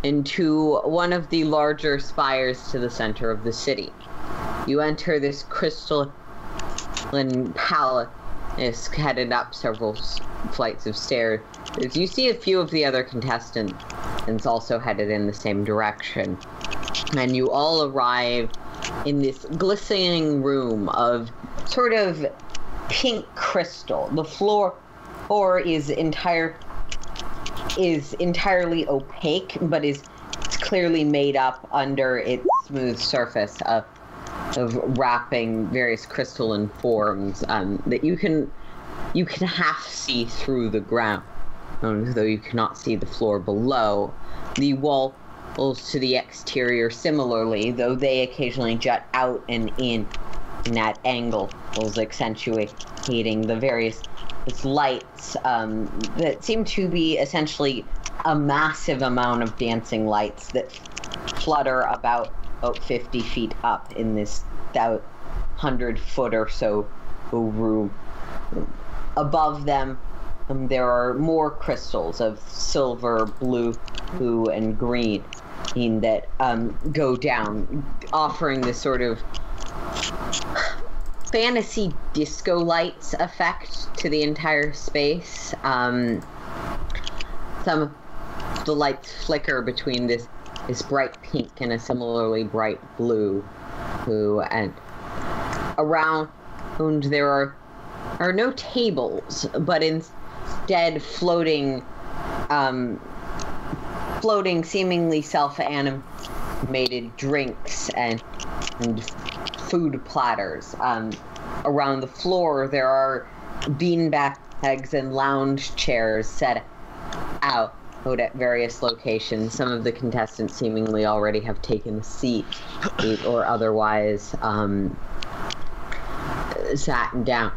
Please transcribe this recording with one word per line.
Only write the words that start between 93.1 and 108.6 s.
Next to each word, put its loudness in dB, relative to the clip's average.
blue, 2
and 0
around 2
there 4
are, 2
are 2
no 4
tables, -2
but 4
instead 0
floating, 2
um, 2
floating 4
seemingly 2
self-animated -2
drinks -2
and, -2